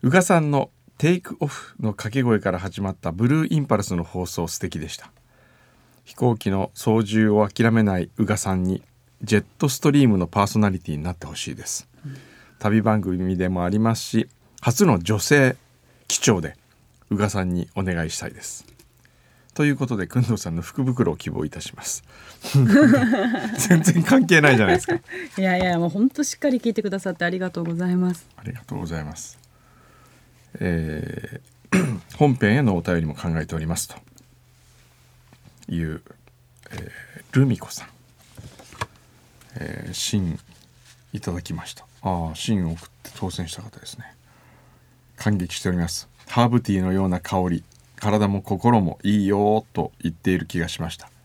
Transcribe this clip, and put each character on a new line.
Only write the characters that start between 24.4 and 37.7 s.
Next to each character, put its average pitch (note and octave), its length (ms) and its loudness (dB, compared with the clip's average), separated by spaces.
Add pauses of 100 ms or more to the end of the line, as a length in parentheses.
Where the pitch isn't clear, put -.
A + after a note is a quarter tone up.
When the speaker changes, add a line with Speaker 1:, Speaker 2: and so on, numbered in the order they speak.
Speaker 1:
な D3 120 8
い B2 40 8
じ A2 60 6
ゃ G2+ 40 4
な F#2 60 4
い - 40 6
で F4+ 40 0
す - 60 -10
か。 E4+ 80 0
Speaker 2:
い - 60 -2 (420)
や F#3 160 2
い - 20 0
や、 F3+ 200 0
も F3 60 0
う - 20 0
ほ G3 120 -2
ん B3+ 100 4
と - 120 -4
し - 140 -4
っ - 20 -20
か D4 100 0
り B3+ 120 0
聞 A#3 100 0
い G#3 40 -2
て A3 80 -2
く G3+ 80 -2
だ F#3+ 100 -4
さ F#3+ 100 -4
っ F3 60 -6
て - 80 -4
あ F3 60 0
り F3+ 100 -4
が F#3 100 -4
と F3 120 -8
う - 20 -4
ご E3+ 100 -4
ざ F3+ 160 -2
い F3+ 60 2
ま F3+ 180 0
す。 - 100 -16 (120)
Speaker 1:
あ - 80 -20
り - 80 -8
が - 80 -12
と - 160 -10
う - 20 -6
ご F2 80 -6
ざ D#2+ 140 -6
い D2+ 40 -10
ま D2+ 120 -12
す。 - 200 -18 (1200)
え E2 800 -6 (320)
ー、 C#3+ 300 0
<clears throat> - 140 -20
本 C#3+ 200 4
編 G#2+ 180 4
へ D3 80 2
の G#2 140 2
お D#2+ 60 -2
便 F2 180 0
り D#2+ 60 -2
も D2 100 -6
考 F2 140 -6 (100)
え D#2 60 -6
て E2 100 -8
お - 20 -4
り D#2 80 -4
ま E2 100 -4
す - 120 -8
と - 80 -18 (1800)
い E2+ 100 -2 (100)
う、 D2 100 -10 (680)
え - 220 -14 (400)
ー、 - 40 2
ル C3 80 6
ミ A2+ 140 0
子 - 140 -14